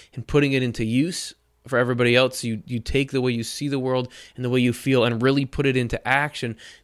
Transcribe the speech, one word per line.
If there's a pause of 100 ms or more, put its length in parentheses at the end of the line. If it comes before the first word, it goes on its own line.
(120)
and
putting
it
into
use (340)
for
everybody
else,
you,
you
take
the
way
you
see
the
world (240)
and
the
way
you
feel
and
really
put
it
into
action, (260)